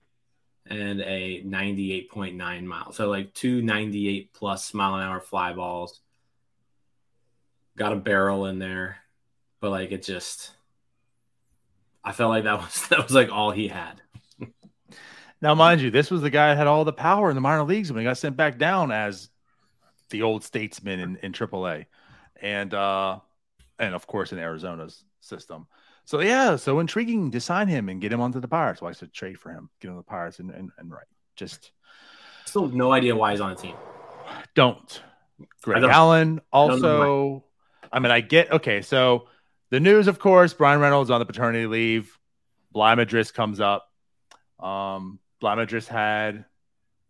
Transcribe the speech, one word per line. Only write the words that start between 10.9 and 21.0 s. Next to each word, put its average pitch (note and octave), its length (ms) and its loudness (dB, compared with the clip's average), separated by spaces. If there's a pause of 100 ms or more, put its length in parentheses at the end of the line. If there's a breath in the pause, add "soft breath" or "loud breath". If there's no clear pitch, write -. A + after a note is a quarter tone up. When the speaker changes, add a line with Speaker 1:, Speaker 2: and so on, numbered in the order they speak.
Speaker 1:
I - 100 -12
felt A#2 180 0
like A2 140 0
that G#2 160 0
was, - 280 -8
<laughs> - 0 -
that D3+ 140 2
was, C3 100 -4
like, B2 180 6
all G#2 200 -2
he G#2+ 180 -4
had. F2 320 -14 (1400 loud breath)
Speaker 2:
Now, D3+ 140 4
mind D#3+ 280 6
you, B2+ 80 0
this C3+ 200 2
was E3+ 120 0
the D3 80 0
guy D3 180 4
that C#3+ 80 4
had D3 100 2
all D3+ 200 4
the D3+ 60 -4
power F#3 360 2
in C#3+ 60 0
the C3+ 60 -2
minor D3 240 2
leagues F3+ 280 -2
when A2+ 80 -6
he A2+ 40 -4
got B2 120 -2
sent C#3+ 200 -6
back D3 200 0
down D#3+ 340 0
as G#2 380 -6 (800)
the A2 140 -6
old A2 200 -2
statesman G2 580 -10